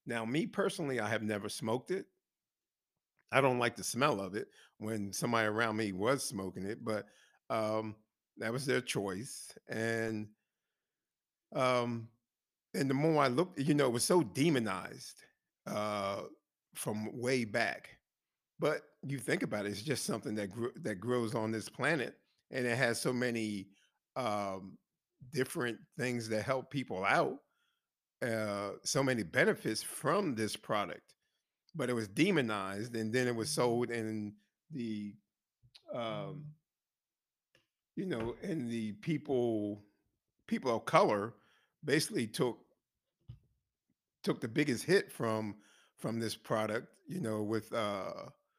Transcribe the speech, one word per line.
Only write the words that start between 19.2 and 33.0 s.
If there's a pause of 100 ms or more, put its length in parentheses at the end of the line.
about
it,
it's
just
something
that
gr-,
that
grows
on
this
planet, (360)
and
it
has
so
many, (480)
um, (540)
different (180)
things
that
help
people
out, (840)
uh, (120)
so
many
benefits
from
this
product. (600)
But
it
was
demonized,
and